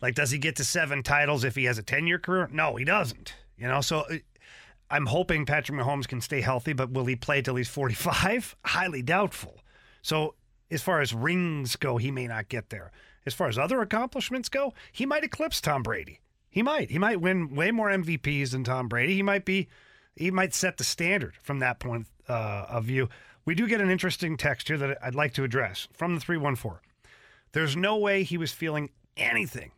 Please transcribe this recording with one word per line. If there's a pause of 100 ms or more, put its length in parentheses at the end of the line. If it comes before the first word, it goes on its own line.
Like,
does
he
get
to
seven
titles
if
he
has
a
ten-year
career?
No,
he
doesn't. (240)
You
know,
so,
uh, (760)
I'm
hoping
Patrick
Mahomes
can
stay
healthy,
but
will
he
play
till
he's
forty-five?
<laughs>
Highly
doubtful. (400)
So (360)
as
far
as
rings
go,
he
may
not
get
there. (340)
As
far
as
other
accomplishments
go, (160)
he
might
eclipse
Tom
Brady. (320)
He
might.
He
might
win
way
more
M
V
Ps
than
Tom
Brady.
He
might
be, (480)
he
might
set
the
standard
from
that
point, (220)
uh,
of
view. (360)
We
do
get
an
interesting
text
here
that
I'd
like
to
address
from
the
three
one
four. (680)
"There's
no
way
he
was
feeling (280)
anything